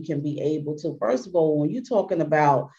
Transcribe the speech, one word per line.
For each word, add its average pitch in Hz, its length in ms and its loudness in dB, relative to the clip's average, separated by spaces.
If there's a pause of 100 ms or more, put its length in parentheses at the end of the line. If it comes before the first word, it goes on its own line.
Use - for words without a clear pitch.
can 143 160 -2
be 147 180 -4
able 151 380 -2
to, 156 220 -6
first 240 260 0
of 180 80 -10
all, 156 240 4
when 147 100 2
you're 247 140 -4
talking 190 380 0
about, 147 580 2